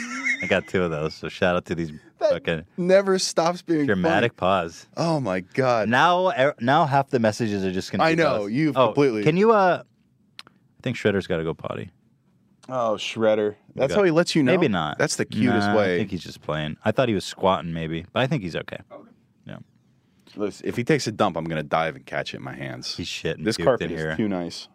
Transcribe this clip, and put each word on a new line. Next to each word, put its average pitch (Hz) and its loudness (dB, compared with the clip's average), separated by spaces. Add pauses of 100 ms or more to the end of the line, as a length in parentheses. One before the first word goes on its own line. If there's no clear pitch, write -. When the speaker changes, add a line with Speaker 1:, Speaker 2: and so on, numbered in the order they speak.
(420)
Speaker 1:
I - -8
got 92 2
two 92 0
of 85 0
those, 78 -4
so 80 -10
shout 90 2
out 90 -2
to 92 -4
these 80 -6 (260)
Speaker 2:
That 311 0
Speaker 1:
fucking 170 -2 (120)
Speaker 2:
never 190 2
stops 175 0
being 151 0
Speaker 1:
dramatic 101 2
Speaker 2:
funny. - -20 (300)
Speaker 1:
pause. - -16 (100)
Speaker 2:
Oh, 160 0
my 95 -2
God. 117 0
Speaker 1:
Now, 175 4
er, 135 2
now 143 4
half 139 2
the 127 0
messages 107 0
are 92 0
just 92 -6
gonna 107 0
Speaker 2:
I 165 2
Speaker 1:
be 165 2
Speaker 2:
know, 127 2
Speaker 1:
those. 101 -6
Speaker 2:
you've 139 0
Speaker 1:
Oh, 127 8
Speaker 2:
completely 120 2
Speaker 1:
can 156 4
you, 214 6
uh, 185 4 (640)
I - -20
think 123 -4
Shredder's 98 0
gotta 82 -2
go 80 -4
potty. - -10 (760)
Speaker 2:
Oh, 120 0
Shredder. 107 2 (180)
Speaker 1:
We - -10
Speaker 2:
That's 135 2
Speaker 1:
got 208 4
Speaker 2:
how 202 4
he 175 6
lets 165 2
you 160 4
know? 127 4
Speaker 1:
Maybe 175 4
not. 85 -2
Speaker 2:
That's - -2
the 113 -2
cutest 101 0
Speaker 1:
Nah, 107 2
Speaker 2:
way. 95 2
Speaker 1:
I - 0
think 95 -2
he's 90 -6
just - -16
playing. 76 -6
I 110 2
thought 127 2
he 110 0
was 90 -2
squatting, 87 -2
maybe, 82 -6
but 113 -2
I 131 0
think 131 -4
he's 82 -8
okay. - -8 (140)
Speaker 2:
Okay. - -20 (360)
Speaker 1:
Yeah. 50 -14 (800)
Speaker 2:
Listen, 101 -6
if 95 -6
he 120 -4
takes 147 2
a 117 -4
dump, 95 0
I'm 80 -4
gonna 80 -4
dive 80 -2
and 67 -20
catch 71 -6
it - -12
in - -14
my 131 -12
hands. 67 -12
Speaker 1:
He's 92 -8
shitting 78 -6
Speaker 2:
This 110 0
Speaker 1:
puked 87 -4
Speaker 2:
carpet 101 2
Speaker 1:
in 85 -6
Speaker 2:
is 78 -6
Speaker 1:
here. 78 -4
Speaker 2:
too 107 -2
nice. 87 -8